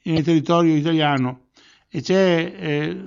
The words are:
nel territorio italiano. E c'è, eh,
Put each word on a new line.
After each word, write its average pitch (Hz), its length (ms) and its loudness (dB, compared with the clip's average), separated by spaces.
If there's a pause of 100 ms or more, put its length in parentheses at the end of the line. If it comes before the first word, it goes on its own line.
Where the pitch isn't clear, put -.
nel 160 200 -2
territorio 165 500 2
italiano. 143 680 0 (460)
E 147 120 -10
c'è, 180 580 2
eh, 156 380 -4 (100)